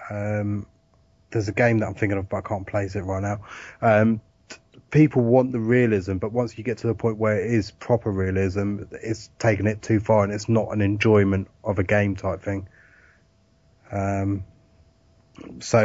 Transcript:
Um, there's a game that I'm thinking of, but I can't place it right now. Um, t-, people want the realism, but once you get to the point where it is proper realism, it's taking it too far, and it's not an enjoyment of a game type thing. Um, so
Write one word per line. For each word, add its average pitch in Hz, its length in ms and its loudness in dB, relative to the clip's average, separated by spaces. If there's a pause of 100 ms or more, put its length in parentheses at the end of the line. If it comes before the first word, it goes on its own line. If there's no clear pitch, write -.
Um, 104 560 -4 (680)
there's 107 160 -2
a 104 60 -6
game 117 260 4
that 104 80 -2
I'm 92 60 -8
thinking 101 240 -2
of, 95 100 -6
but - 100 -6
I 92 40 -6
can't 95 260 -6
place 101 280 -6
it 101 60 -4
right 95 200 -4
now. 101 200 -4 (400)
Um, 110 380 4 (300)
t-, - 80 -18 (340)
people 147 320 6
want 127 280 4
the 123 80 -2
realism, 110 580 2
but 104 160 -4
once 120 240 -2
you 110 60 -12
get 110 160 -4
to - 80 -4
the 110 80 0
point 110 220 -2
where 107 220 0
it 107 120 -2
is 113 200 0
proper - 400 -2
realism, 95 680 -2 (100)
it's - 460 -10
taking 104 300 0
it 107 160 -2
too 110 160 2
far, 107 240 2
and 101 100 -2
it's 104 160 -8
not 110 240 0
an 107 80 -2
enjoyment 101 680 2 (160)
of 101 140 -2
a 98 60 0
game 101 320 0
type 95 260 -6
thing. 98 260 -6 (1200)
Um, 98 520 -2 (1160)
so - 260 0